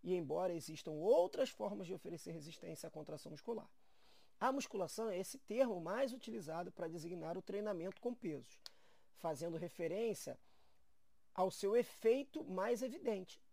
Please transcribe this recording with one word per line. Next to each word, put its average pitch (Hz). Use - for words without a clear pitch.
e, 175
embora 175
existam 160
outras 262
formas 208
de 180
oferecer 170
resistência 165
à 160
contração 156
muscular, 214
a 247
musculação 220
é 185
esse 190
termo 220
mais 220
utilizado 180
pra 170
designar 170
o 175
treinamento 196
com 247
pesos, 156
fazendo 165
referência 175
ao 185
seu 202
efeito 247
mais 202
evidente 233